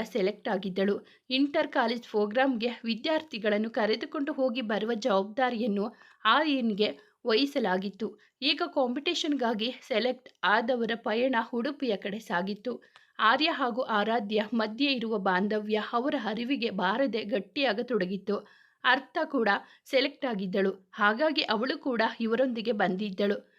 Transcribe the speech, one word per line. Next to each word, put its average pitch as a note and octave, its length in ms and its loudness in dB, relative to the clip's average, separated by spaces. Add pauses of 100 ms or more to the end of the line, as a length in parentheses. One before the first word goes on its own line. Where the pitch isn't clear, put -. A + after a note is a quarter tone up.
(120)
ಸೆಲೆಕ್ಟ್ G#3 360 -2
ಆಗಿದ್ದಳು. G3 580 0 (240)
ಇಂಟರ್ C#4+ 380 2
ಕಾಲೇಜ್ A#3+ 400 0
ಪ್ರೋಗ್ರಾಮ್‌ಗೆ A3+ 600 2 (160)
ವಿದ್ಯಾರ್ಥಿಗಳನ್ನು A3+ 840 -2
ಕರೆದುಕೊಂಡು C#4 640 -2
ಹೋಗಿ C4 280 0
ಬರುವ A3 340 -2
ಜವಾಬ್ದಾರಿಯನ್ನು G#3+ 1000 0 (300)
ಆರ್ಯನ್ಗೆ A#3+ 880 2 (140)
ವಹಿಸಲಾಗಿತ್ತು. A3 920 0 (240)
ಈಗ D4 240 0
ಕಾಂಪಿಟೇಷನ್‌ಗಾಗಿ B3+ 1160 -2
ಸೆಲೆಕ್ಟ್ B3 460 -2 (160)
ಆದವರ A3+ 500 2
ಪಯಣ A#3 420 0 (160)
ಉಡುಪಿಯ B3 440 -2
ಕಡೆ G3+ 220 -6
ಸಾಗಿತ್ತು. G#3 640 -6 (360)
ಆರ್ಯ C4 320 4
ಹಾಗೂ B3+ 320 -2
ಆರಾಧ್ಯ G#3 720 0
ಮಧ್ಯೆ A3+ 380 0
ಇರುವ A3+ 260 -2
ಬಾಂಧವ್ಯ G#3 640 2 (100)
ಅವರ B3+ 220 0 (100)
ಅರಿವಿಗೆ A#3 460 -2
ಬಾರದೆ G#3 520 0
ಗಟ್ಟಿಯಾಗತೊಡಗಿತ್ತು. G#3 1300 -2 (360)
ಅರ್ಥ C4 400 2
ಕೂಡ B3+ 240 0 (360)
ಸೆಲೆಕ್ಟ್ C#4 420 0
ಆಗಿದ್ದಳು, G3 640 -2
ಹಾಗಾಗಿ C4 500 2
ಅವಳು B3+ 360 0
ಕೂಡ A#3+ 240 0 (180)
ಇವರೊಂದಿಗೆ A#3 520 0
ಬಂದಿದ್ದಳು. G3+ 880 -2